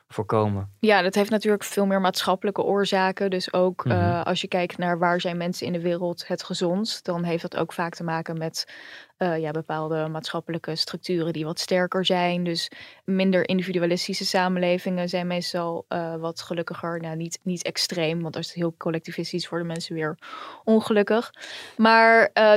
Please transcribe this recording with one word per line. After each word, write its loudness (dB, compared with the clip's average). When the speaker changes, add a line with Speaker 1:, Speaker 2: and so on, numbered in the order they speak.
Speaker 1:
voorkomen? 0
Speaker 2:
Ja, 6
dat 0
heeft 2
natuurlijk 0
veel 0
meer 2
maatschappelijke 0
oorzaken. 0
Dus -4
ook, 0
Speaker 1:
Mhm. 2
Speaker 2:
eh, 2
als -2
je -8
kijkt -2
naar 0
waar 2
zijn -2
mensen -4
in -2
de -2
wereld -2
het -6
gezondst, -2
dan -4
heeft -2
dat -8
ook -2
vaak -6
te -10
maken -4
met, -8
eh, 0
ja, -2
bepaalde -2
maatschappelijke -6
structuren -4
die -4
wat -6
sterker 0
zijn. 2
Dus -4
minder 2
individualistische 0
samenlevingen 0
zijn -2
meestal, -4
eh, -4
wat -6
gelukkiger. -6
Nou, -8
niet, -8
niet -4
extreem, -2
want -6
als -4
het -14
heel -2
collectivistisch -4
is, -10
worden -4
mensen -8
weer -4
ongelukkig. 4
Maar, 8
eh, 8